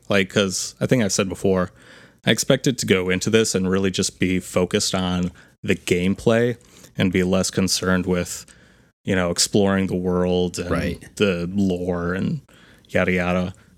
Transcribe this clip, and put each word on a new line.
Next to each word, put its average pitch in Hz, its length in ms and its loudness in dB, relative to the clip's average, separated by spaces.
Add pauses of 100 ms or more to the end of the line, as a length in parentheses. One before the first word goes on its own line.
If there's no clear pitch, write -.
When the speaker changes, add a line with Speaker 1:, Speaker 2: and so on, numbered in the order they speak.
Speaker 1:
Like, 98 220 2
'cause 98 500 -2
I - 60 -2
think 127 160 2
I've 98 100 0
said 101 160 0
before, 92 420 0 (560)
I - 40 4
expected 131 480 0
to - 80 -6
go 92 220 2
into 92 220 -2
this 110 240 2
and 92 160 0
really 95 200 2
just - 280 -4
be 92 220 0
focused - 540 -2
on 90 380 -2 (300)
the 98 140 -2
gameplay 113 800 0 (420)
and 98 140 0
be 92 100 2
less 92 280 0
concerned 92 560 0
with, 87 380 -4 (600)
you 101 100 -2
know, 90 160 0
exploring 98 560 2
the 92 100 -2
world 90 600 0
and 87 120 -6
Speaker 2:
Right. - 460 -4
Speaker 1:
the 87 360 0
lore 90 640 0
and 110 260 -4 (480)
yada 92 240 0
yada. 90 420 0 (240)